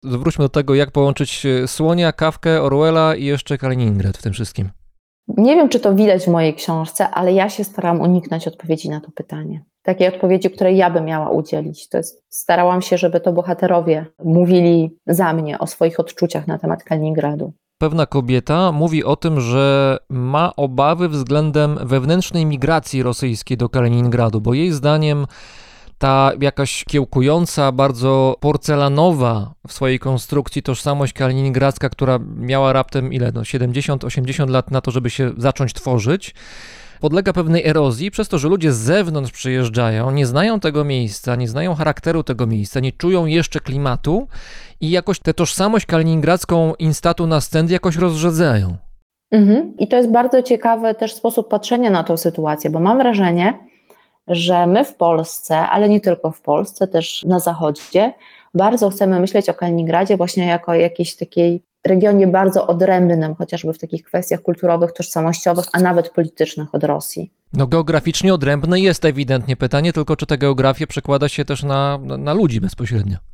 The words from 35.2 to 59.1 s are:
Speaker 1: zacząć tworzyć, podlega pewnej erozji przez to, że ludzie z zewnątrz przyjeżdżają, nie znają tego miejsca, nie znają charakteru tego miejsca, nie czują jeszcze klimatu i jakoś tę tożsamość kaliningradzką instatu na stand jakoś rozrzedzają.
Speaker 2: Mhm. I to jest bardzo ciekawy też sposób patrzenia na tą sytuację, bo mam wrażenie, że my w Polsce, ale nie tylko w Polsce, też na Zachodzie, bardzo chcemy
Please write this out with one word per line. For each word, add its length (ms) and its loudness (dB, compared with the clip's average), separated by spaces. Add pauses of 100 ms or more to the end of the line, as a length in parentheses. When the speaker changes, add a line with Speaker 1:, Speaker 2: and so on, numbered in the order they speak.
Speaker 1:
zacząć 360 0
tworzyć, 600 -2 (640)
podlega 340 0
pewnej 340 2
erozji 440 0
przez 180 -4
to, 80 -2
że 100 0
ludzie 240 2
z 60 0
zewnątrz 540 0
przyjeżdżają, 800 -2
nie 140 2
znają 340 0
tego 240 -2
miejsca, 520 -4
nie 120 -4
znają 280 -4
charakteru 480 -2
tego 240 -2
miejsca, 320 -2
nie 120 -2
czują 340 0
jeszcze 340 0
klimatu 680 -2 (540)
i 80 -2
jakoś 300 0
tę 140 0
tożsamość 520 0
kaliningradzką 960 2
instatu 480 0
na 140 2
stand 280 0
jakoś 260 0
rozrzedzają. 840 2 (540)
Speaker 2:
Mhm. 460 4
I 100 -2
to 100 2
jest 140 4
bardzo 320 4
ciekawy 520 0
też 180 -4
sposób 360 -2
patrzenia 400 0
na 140 2
tą 140 -2
sytuację, 520 -2
bo 100 -2
mam 180 2
wrażenie, 600 2 (680)
że 400 2
my 180 4
w 100 -20
Polsce, 640 0
ale 320 2
nie 120 4
tylko 300 -2
w 100 -18
Polsce, 460 -2
też 360 -4
na 160 2
Zachodzie, 720 -2 (400)
bardzo 360 2
chcemy 300 0